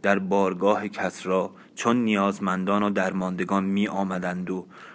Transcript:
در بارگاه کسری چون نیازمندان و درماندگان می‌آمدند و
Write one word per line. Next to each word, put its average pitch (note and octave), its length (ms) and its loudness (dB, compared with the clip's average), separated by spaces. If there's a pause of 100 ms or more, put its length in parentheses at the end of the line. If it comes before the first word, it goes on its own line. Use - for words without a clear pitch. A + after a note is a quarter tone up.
در G2+ 160 4
بارگاه G2 680 2
کسری F#2+ 600 -2 (260)
چون A#2+ 300 0
نیازمندان G2 800 2
و G#2 80 2
درماندگان F#2 760 0
می‌آمدند F#2 840 -2
و F#2 160 -6 (280)